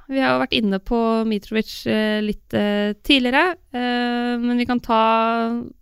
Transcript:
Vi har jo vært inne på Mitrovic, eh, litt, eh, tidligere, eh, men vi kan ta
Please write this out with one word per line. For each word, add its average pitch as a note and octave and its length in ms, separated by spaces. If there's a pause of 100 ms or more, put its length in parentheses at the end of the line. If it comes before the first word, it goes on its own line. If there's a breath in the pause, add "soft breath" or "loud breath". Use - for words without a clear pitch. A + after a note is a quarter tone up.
Vi C4+ 120
har B3+ 200
jo C4 60
vært B3+ 180
inne G3 160
på A3+ 460
Mitrovic, A3 640
eh, G#3+ 340
litt, G#3 320
eh, G#3 400 (100)
tidligere, C#4+ 520 (180)
eh, A#3+ 640
men A#3+ 200
vi A#3+ 80
kan B3 140
ta A3+ 840 (200)